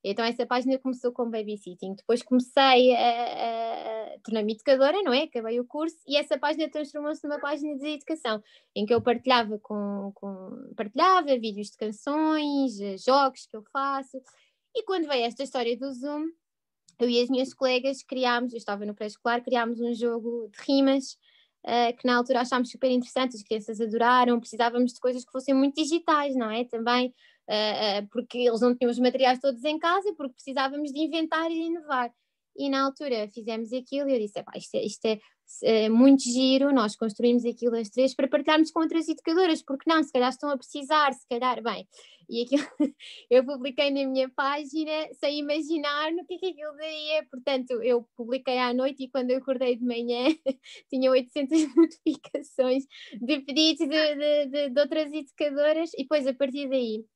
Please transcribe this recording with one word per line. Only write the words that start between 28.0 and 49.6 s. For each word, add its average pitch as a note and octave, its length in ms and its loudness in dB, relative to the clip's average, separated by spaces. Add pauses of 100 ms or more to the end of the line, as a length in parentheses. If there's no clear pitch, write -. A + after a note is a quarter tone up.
porque B3 280 -8
eles A#3 220 2
não B3 160 4
tinham A#3+ 140 2
os B3 80 -4
materiais B3+ 400 4
todos B3 240 -2
em D4+ 160 0
casa, F#4 360 0
porque C#4 180 -8
precisávamos C#4 580 -4
de C#4 80 -6
inventar D#4+ 520 -2
e E4 40 -4
de E4 60 -2
inovar. D4+ 500 -4 (440)
E C#4 140 -4
na C4+ 140 2
altura C4+ 500 -2
fizemos A3 400 -8
aquilo C#4 360 -4
e C4+ 60 2
eu A#3 40 0
disse, G#3 200 -6
"Epá, - 180 -14
isto - 180 -12
é, - 100 -2
isto G#3 200 -8
é, A3 140 0 (440)
é A3 260 4
muito C4 340 8
giro, C4 500 4
nós G#3+ 220 2
construímos A#3 500 2
aquilo A#3 320 -2
as G#3+ 120 -6
três C4 260 2
para C4+ 120 0
partilharmos D#4 440 4
com E4 100 0
outras D#4+ 260 0
educadoras, E4 560 0
porque C#4 260 -4
não, D#4+ 140 4
se D4+ 80 -4
calhar B3 180 2
estão D4 200 -6
a C#4 80 -2
precisar, C#4+ 560 0
se - 160 -16
calhar, A#3+ 340 -2
bem." G3 240 -6 (420)
E A#3 140 -2
aquilo C#4 180 2
<laughs> - 340 -2 (360)
eu B3+ 120 8
publiquei C#4 460 -2
na C#4 180 0
minha C4 220 0
página D4 640 -4 (280)
sem D4 200 -2
imaginar D4 720 -2
no E4+ 160 -4
que F#4 80 -8
é - 20 -16
que F#4 100 -8
aquilo D4+ 300 -8
daí D#4 360 -8
é. D#4 100 0
Portanto, C4 480 -4 (120)
eu A#3+ 320 2
publiquei B3+ 440 -4
à B3 140 0
noite C4+ 300 -2
e B3+ 60 -12
quando B3+ 220 -2
eu C4 80 0
acordei B3+ 360 0